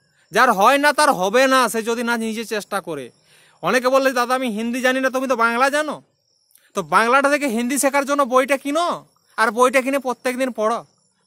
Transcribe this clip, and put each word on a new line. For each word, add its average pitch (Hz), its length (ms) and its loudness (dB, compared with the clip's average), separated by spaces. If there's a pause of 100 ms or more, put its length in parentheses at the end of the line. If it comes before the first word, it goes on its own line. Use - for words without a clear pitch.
(320)
যার 233 200 4
হয় 220 260 4
না 294 160 2
তার 294 180 2
হবে 233 360 2
না, 262 220 4
সে 226 140 -4
যদি 233 200 -4
না 233 140 -2
নিজে 220 280 -6
চেষ্টা 202 360 -6
করে। 143 300 -10 (500)
অনেকে 240 280 0
বললে, 269 220 2
"দাদা, 247 240 0
আমি 262 120 -2
হিন্দি 233 340 -4
জানি 254 180 0
না।" 262 100 0
তুমি 254 180 -4
তো 254 80 0
বাংলা 233 340 2
জানো, 285 320 -4 (720)
তো 196 100 -4
বাংলাটা 233 460 4
থেকে 285 180 0
হিন্দি 240 300 -2
শেখার 277 280 0
জন্য 285 180 0
বইটা 262 340 0
কিনো, 285 480 -4 (320)
আর 220 140 0
বইটা 247 300 2
কিনে 269 180 -2
প্রত্যেক 254 380 -6
দিন 262 140 -4
পড়ো। 214 340 -4 (420)